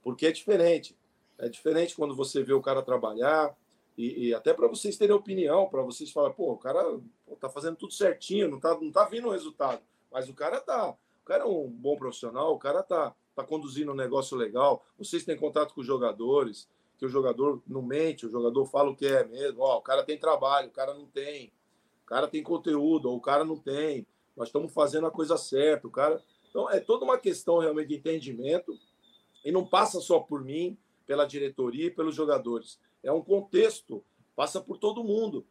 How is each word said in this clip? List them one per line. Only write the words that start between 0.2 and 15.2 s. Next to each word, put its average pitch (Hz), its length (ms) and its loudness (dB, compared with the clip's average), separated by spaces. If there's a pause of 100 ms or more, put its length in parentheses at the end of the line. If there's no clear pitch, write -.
é 160 40 6
diferente. 170 640 2 (420)
É 120 120 -4
diferente 160 460 0
quando 143 200 -2
você 135 280 -2
vê 135 100 2
o 135 80 4
cara 135 200 0
trabalhar, 127 720 0 (440)
e, 120 300 -2
e 117 60 2
até 151 200 2
pra 160 140 4
vocês 208 300 -2
terem 208 180 6
opinião, 185 520 2
pra 135 140 -2
vocês 127 300 -8
falarem, 143 240 0
"Pô, 151 180 -2
o 110 40 -6
cara, 139 240 -2 (440)
pô, 147 100 -16
tá 131 140 -8
fazendo 160 260 -6
tudo - 160 -14
certinho, 185 580 0
não 139 100 -8
tá, 165 200 2
não 156 120 -6
tá 202 120 6
vindo 233 240 -2
o 214 40 0
resultado, 151 500 -4 (280)
mas 127 200 -6
o 135 40 -18
cara 196 280 -4
tá, 240 300 -2
o - 340 -20
cara 285 180 2
é - 20 -4
um 160 240 -2
bom 135 280 -2
profissional, 127 560 -4
o - 60 -2
cara 151 220 -2
tá, 160 320 -2 (220)
tá 135 80 -8
conduzindo 147 480 -6
um 139 40 -6
negócio 131 420 -2
legal." 120 480 2 (120)
Vocês 170 280 -6